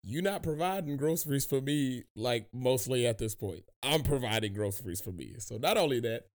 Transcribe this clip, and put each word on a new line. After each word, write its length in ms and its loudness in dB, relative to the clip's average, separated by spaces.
You're 200 -4
not 200 0
providing 540 -2
groceries 480 0
for 160 0
me, 420 0
like, 380 0
mostly 540 2
at 100 2
this 180 -2
point. 280 -8
I'm 200 2
providing 500 2
groceries 480 -4
for 100 -8
me. 280 -12
So 180 -8
not 200 2
only 240 4
that 240 -4